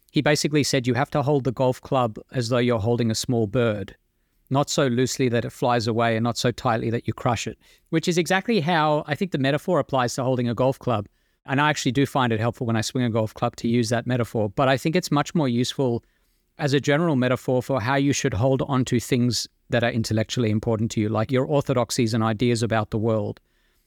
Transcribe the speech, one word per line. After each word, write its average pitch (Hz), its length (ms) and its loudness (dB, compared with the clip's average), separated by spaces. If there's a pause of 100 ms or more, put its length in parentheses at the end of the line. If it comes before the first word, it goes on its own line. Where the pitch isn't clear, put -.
(100)
He 147 120 0
basically 151 400 2
said, 127 240 0
"You 123 80 2
have 131 160 -2
to 151 120 0
hold 139 220 2
the 131 80 -2
golf 127 300 0
club 123 360 -2 (140)
as 120 160 -2
though 127 80 2
you're 120 220 2
holding 117 320 2
a 110 40 0
small 117 320 0
bird, 104 480 -2 (540)
not 139 220 0
so 147 160 2
loosely 127 420 0
that 117 160 0
it 127 80 -8
flies 120 340 0
away 117 300 2
and 113 80 0
not 120 140 -2
so 123 120 0
tightly 120 380 0
that 113 180 -4
you 107 60 -2
crush - 340 -2
it," - 120 -10 (320)
which 165 180 0
is 170 80 0
exactly 185 440 0
how 156 460 0
I 151 80 -4
think 190 180 -6
the 160 60 -4
metaphor 143 400 0
applies 127 360 0
to 131 100 -4
holding 123 240 0
a 117 60 -2
golf 127 240 0
club. 107 280 -2 (380)
And 139 180 0
I 151 80 4
actually 143 220 -2
do 139 120 4
find 127 280 0
it 107 80 0
helpful 117 260 -2
when 113 100 0
I 110 60 0
swing 127 220 -2
a 117 60 0
golf 110 220 -2
club - 240 -4
to 120 120 -4
use 117 200 2
that 117 180 -2
metaphor, 117 440 -2
but 139 180 0
I 135 80 2
think 165 200 -2
it's - 140 -2
much 147 240 0
more 147 140 2
useful 120 560 0 (540)
as 143 160 -2
a 143 60 4
general 151 360 2
metaphor 127 460 0
for 131 180 -2
how 127 140 -2
you 139 180 2
should 127 220 -2
hold 131 280 2
on 131 220 0
to 123 140 0
things 120 480 0 (240)
that 117 140 0
are 117 80 0
intellectually 110 580 0
important 110 400 0
to 113 100 -2
you, 104 80 2
like 110 220 -2
your 131 140 2
orthodoxies 131 680 0
and 113 120 0
ideas 113 380 0
about 110 280 0
the 113 80 -2
world. 110 420 -2 (460)